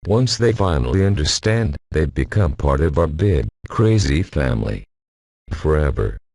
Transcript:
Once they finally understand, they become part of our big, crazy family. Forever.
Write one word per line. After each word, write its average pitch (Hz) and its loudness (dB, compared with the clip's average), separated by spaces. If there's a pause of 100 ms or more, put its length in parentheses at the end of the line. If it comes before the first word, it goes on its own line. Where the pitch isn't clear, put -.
Once 117 0
they 113 2
finally 90 2
understand, 101 0 (160)
they 78 0
become 73 0
part 69 0
of 80 0
our 85 2
big, 80 0 (220)
crazy 104 2
family. 57 -2 (680)
Forever. 69 0 (160)